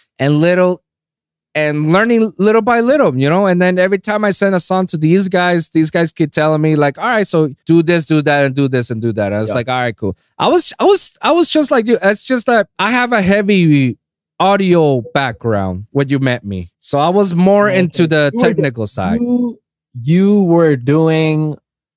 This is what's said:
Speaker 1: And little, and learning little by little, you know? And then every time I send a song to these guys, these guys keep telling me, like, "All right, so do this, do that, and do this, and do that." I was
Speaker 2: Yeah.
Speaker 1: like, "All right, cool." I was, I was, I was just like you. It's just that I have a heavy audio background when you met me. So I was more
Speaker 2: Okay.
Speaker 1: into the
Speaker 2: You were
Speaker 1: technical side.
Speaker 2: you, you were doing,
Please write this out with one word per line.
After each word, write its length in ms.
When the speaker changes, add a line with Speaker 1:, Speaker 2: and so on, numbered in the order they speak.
Speaker 1:
And 180
little, 460
and 320
learning 300
little 160
by 180
little, 320
you 60
know? 220
And 120
then 160
every 200
time 260
I 80
send 220
a 60
song 280
to 80
these 320
guys, 420
these 200
guys 220
keep 200
telling 340
me, 60
like, 140
"All 60
right, 180
so 40
do 160
this, 240
do 160
that, 220
and 100
do 140
this, 220
and 100
do 180
that." 140
I 80
was 100
Speaker 2:
Yeah. 80
Speaker 1:
like, 100
"All 180
right, 100
cool." 180
I 160
was, 240
I 60
was, 180
I 40
was 240
just 180
like 160
you. 120
It's 300
just 140
that 220
I 120
have 120
a 100
heavy 760
audio 600
background 760
when 180
you 100
met 260
me. 260
So 180
I 100
was 260
more 340
Speaker 2:
Okay. 120
Speaker 1:
into 260
the 260
Speaker 2:
You 60
were 100
Speaker 1:
technical 380
side. 340
Speaker 2:
you, 380
you 420
were 220
doing, 800